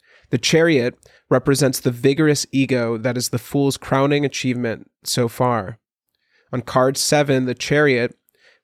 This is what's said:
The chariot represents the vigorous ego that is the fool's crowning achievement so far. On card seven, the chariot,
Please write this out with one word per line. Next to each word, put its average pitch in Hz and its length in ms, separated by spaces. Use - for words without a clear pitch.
The - 100
chariot 156 600
represents 135 500
the 135 100
vigorous 139 640
ego 127 460
that 120 180
is 120 140
the 123 80
fool's 139 400
crowning 143 460
achievement 120 680
so 120 260
far. 113 500
On 127 80
card 131 380
seven, 139 480
the 123 80
chariot, 139 640